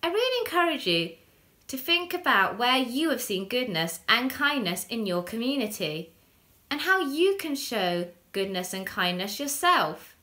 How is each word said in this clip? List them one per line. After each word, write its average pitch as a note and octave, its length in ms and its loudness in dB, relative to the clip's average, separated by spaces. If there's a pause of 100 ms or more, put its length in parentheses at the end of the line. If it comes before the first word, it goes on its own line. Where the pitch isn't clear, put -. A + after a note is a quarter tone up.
I E4+ 80 0
really B4 340 0
encourage E4+ 420 0
you E3+ 300 0 (520)
to C4 100 -6
think F4 340 0
about A#3 460 2
where B3 180 4
you C4 320 0
have B3+ 140 0
seen F#3+ 260 -4
goodness F#3 580 -2
and B3 240 4
kindness B3+ 600 0
in A3+ 160 -4
your F3 160 0
community, G#3+ 880 -4 (580)
and D4 120 -2
how F#4+ 180 4
you E4+ 380 2
can D#4 160 -4
show F3+ 560 0 (220)
goodness F#3+ 420 -2
and F#3 120 -6
kindness F#3 540 -2
yourself. C#4+ 840 0